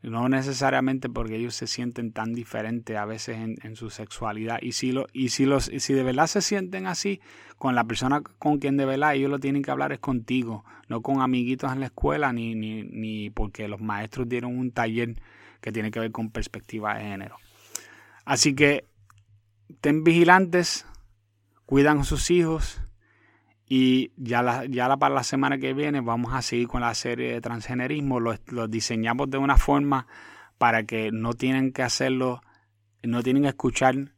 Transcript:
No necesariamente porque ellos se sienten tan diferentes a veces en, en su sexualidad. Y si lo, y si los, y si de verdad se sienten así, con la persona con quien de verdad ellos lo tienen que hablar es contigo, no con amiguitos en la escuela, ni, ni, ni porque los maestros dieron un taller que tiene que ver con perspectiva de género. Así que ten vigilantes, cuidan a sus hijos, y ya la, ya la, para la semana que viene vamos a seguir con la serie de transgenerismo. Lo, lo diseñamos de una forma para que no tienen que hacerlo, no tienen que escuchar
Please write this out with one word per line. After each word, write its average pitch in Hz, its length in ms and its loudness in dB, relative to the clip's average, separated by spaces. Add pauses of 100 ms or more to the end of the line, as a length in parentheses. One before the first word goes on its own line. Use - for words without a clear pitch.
No 117 260 -2
necesariamente 131 800 0
porque 117 260 -4
ellos 120 180 -4
se 120 140 -8
sienten 117 440 -6
tan 113 220 -4
diferentes 113 640 -6
a 104 80 -2
veces 110 320 -8
en, 113 240 -8
en 110 140 -14
su 113 160 -12
sexualidad. 110 680 -8
Y 120 120 -8
si 127 200 -2
lo, 131 220 -2
y 127 160 -2
si 135 160 2
los, 135 240 4
y 135 100 -6
si - 140 -2
de 135 80 4
verdad 131 240 2
se 190 160 0
sienten 185 460 -4
así, 190 340 -4 (380)
con 131 160 0
la 120 80 4
persona 127 380 0
con - 360 -2
quien 139 200 0
de 139 80 2
verdad 139 280 2
ellos 139 160 2
lo 143 80 -2
tienen 139 240 0
que 135 80 -4
hablar 139 220 -2
es 139 80 -6
contigo, 120 680 -2 (220)
no 113 160 -6
con 135 180 2
amiguitos 127 500 0
en 135 100 -4
la 135 40 -4
escuela, 143 480 0
ni, 113 220 -4
ni, 110 260 -6
ni 107 480 -8
porque 107 380 -6
los 101 120 -8
maestros 107 480 -6
dieron 123 300 -4
un 127 140 -4
taller 117 500 -2 (400)
que 110 100 -10
tiene 107 200 -4
que 113 80 -6
ver 113 120 -4
con 113 200 -6
perspectiva 107 640 -6
de 107 80 -8
género. 101 340 -10 (880)
Así 139 300 4
que 143 320 4 (920)
ten 151 220 2
vigilantes, 175 840 6 (800)
cuidan 143 320 6
a 139 40 2
sus 147 280 0
hijos, 160 500 2 (920)
y 131 440 4
ya 120 240 0
la, 123 240 0
ya 127 240 0
la, 135 80 4
para 139 180 2
la 131 80 0
semana 135 340 0
que 135 160 -2
viene 143 280 -2
vamos 120 320 -2
a 131 80 -2
seguir 120 260 -2
con 123 140 -4
la 117 120 0
serie 123 380 -4
de 120 80 -4
transgenerismo. 127 800 -4
Lo, 117 160 0 (120)
lo 117 200 -4
diseñamos 113 640 -2
de 135 80 -4
una 139 180 4
forma 143 520 2 (500)
para 113 260 4
que 110 300 -2
no 113 220 -2
tienen 131 360 0
que 131 100 -4
hacerlo, 127 600 0 (600)
no 120 220 -2
tienen 131 200 4
que 139 60 4
escuchar 131 460 2 (220)